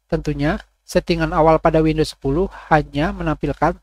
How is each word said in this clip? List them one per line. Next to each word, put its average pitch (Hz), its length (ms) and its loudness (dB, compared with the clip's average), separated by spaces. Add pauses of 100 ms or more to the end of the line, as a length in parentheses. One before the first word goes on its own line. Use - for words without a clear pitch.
Tentunya, 151 480 -2 (320)
settingan 170 480 -2
awal 160 240 4
pada 160 240 2
Windows 156 320 0
sepuluh 156 320 -2 (240)
hanya 147 400 0
menampilkan 160 720 -2